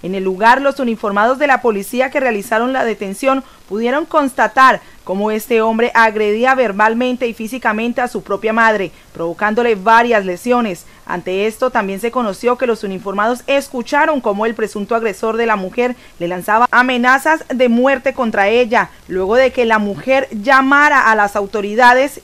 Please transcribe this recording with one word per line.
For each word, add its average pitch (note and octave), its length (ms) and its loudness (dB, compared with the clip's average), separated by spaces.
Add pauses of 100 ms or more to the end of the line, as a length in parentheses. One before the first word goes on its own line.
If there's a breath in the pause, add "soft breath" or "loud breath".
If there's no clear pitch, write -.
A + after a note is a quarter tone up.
En F3+ 120 -6
el F#3+ 100 -4
lugar, A3 380 2
los C4+ 160 0
uniformados A3+ 600 0
de C#4+ 100 0
la B3+ 120 2
policía A#3+ 500 -2
que D4 100 -2
realizaron A#3 520 -2
la C4 120 -2
detención A#3 600 -2 (240 loud breath)
pudieron A#3+ 380 -2
constatar C4 760 2 (220 loud breath)
cómo G3+ 280 -4
este A3 320 0
hombre A3+ 320 0
agredía A3+ 600 2
verbalmente A#3 720 0
y A#3 80 -6
físicamente A#3 640 -4
a B3 80 -2
su G#3 140 -6
propia G#3+ 300 -4
madre, A3 400 2 (200 soft breath)
provocándole G#3+ 600 -2
varias A3+ 500 2
lesiones. G#3+ 600 -2 (220 soft breath)
Ante F#3 400 -4
esto, A#3 240 -2
también G3 300 -4
se A3+ 100 -4
conoció A#3+ 480 -2
que C4 80 -2
los A3 180 -2
uniformados G3 640 -4
escucharon C#4 760 -2
cómo G#3 260 -2
el A#3 80 -2
presunto G#3 400 -4
agresor A3+ 420 -4
de A#3 100 0
la A3 100 0
mujer A#3+ 400 -4 (220 loud breath)
le E3+ 100 -4
lanzaba G#3 420 0
amenazas B3+ 800 2
de B3 200 2
muerte B3 460 0
contra G#3 340 0
ella, A3+ 420 2 (180 loud breath)
luego F#3 280 -2
de B3+ 160 4
que B3 120 0
la A3 140 2
mujer G#3+ 520 -2
llamara C4+ 800 4
a A3 40 4
las G#3 220 0
autoridades A3 880 2